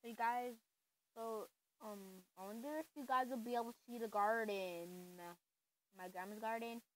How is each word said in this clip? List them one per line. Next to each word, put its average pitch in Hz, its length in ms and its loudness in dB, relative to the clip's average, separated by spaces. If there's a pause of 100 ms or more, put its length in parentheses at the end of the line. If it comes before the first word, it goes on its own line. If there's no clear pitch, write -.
Hey 233 100 -6
guys, 240 420 2 (600)
so, 226 320 -4 (340)
um, 196 440 -10 (120)
I 190 100 -8
wonder 262 320 -2
if 320 60 -2 (120)
you 269 100 -4
guys 262 220 6
will 262 80 0
be 240 180 0
able 233 160 2
to - 60 -16 (100)
see 240 100 -8
the 220 120 -2
garden. 185 1120 2 (760)
My 185 120 -6
grandma's 190 300 -4
garden. 226 420 0 (140)